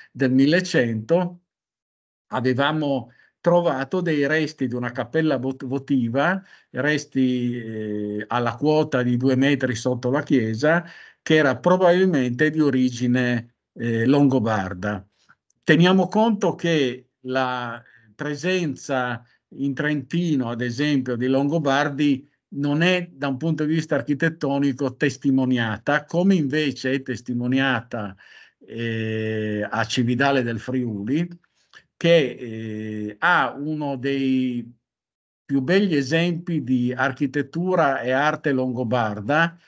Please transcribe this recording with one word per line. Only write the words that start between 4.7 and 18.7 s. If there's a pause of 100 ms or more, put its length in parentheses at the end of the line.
una
cappella
vot-,
votiva, (280)
resti,
eh,
alla
quota
di
due
metri
sotto
la
chiesa, (360)
che
era
probabilmente
di
origine, (180)
eh,
longobarda. (560)
Teniamo
conto
che (160)
la (340)
presenza (300)